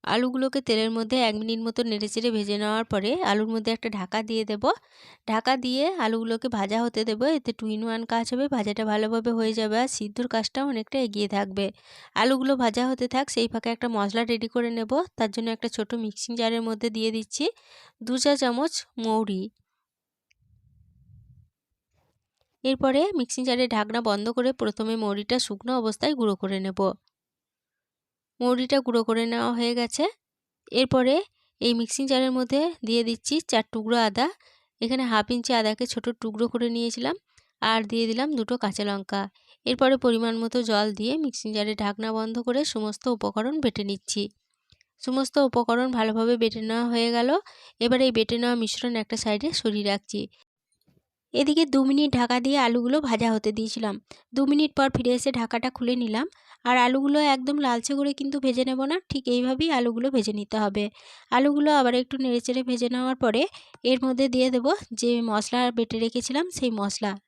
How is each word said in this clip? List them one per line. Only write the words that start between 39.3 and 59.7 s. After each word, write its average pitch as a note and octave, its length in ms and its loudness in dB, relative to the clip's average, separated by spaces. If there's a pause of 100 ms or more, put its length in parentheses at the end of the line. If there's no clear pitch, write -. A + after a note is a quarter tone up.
এরপরে C4 320 4
পরিমাণ A#3 400 2
মতো A3+ 260 -2
জল G#3+ 300 2
দিয়ে A3 240 -2
মিক্সিং C#4 360 -4
জারের G#3 300 -2
ঢাকনা G#3 280 -4
বন্ধ A3 240 -4 (120)
করে B3 180 0
সমস্ত G#3+ 420 -6
উপকরণ A3 560 -2
বেটে G#3+ 200 0
নিচ্ছি। G3+ 380 -4 (800)
সমস্ত C4 340 0 (120)
উপকরণ A#3+ 440 2
ভালোভাবে A3+ 460 2
বেটে A3+ 240 0
নেওয়া A3+ 280 -2
হয়ে A#3 220 2
গেল। A#3 180 2 (500)
এবার A#3+ 220 2
এই C4 100 4
বেটে A3+ 260 0
নেওয়া A#3+ 180 2
মিশ্রণ A#3+ 400 -2
একটা A3 220 -4
সাইডে G#3+ 360 -2
সরিয়ে G#3 380 -2
রাখছি। G3+ 300 -4 (1120)
এদিকে D4 320 4
দু C4+ 180 2
মিনিট C#4 260 4 (100)
ঢাকা B3 200 2
দিয়ে C4+ 180 2
আলুগুলো A#3+ 440 4
ভাজা A#3 300 2
হতে G#3+ 200 0
দিয়েছিলাম। A3 440 -4 (380)
দু B3+ 120 2
মিনিট D4 320 4
পর C#4 180 6
ফিরে B3 180 2
এসে B3 180 0
ঢাকাটা A#3+ 380 -2
খুলে B3 260 -2
নিলাম। A#3 320 -2 (360)
আর B3 140 4
আলুগুলো C#4 420 4 (160)
একদম C4 300 -2
লালচে A#3+ 300 0
করে C#4+ 180 0
কিন্তু C#4 260 -4
ভেজে B3+ 260 2
নেব C4 200 -2
না, D#4 120 -2 (120)
ঠিক C4+ 180 -4
এইভাবেই B3+ 440 0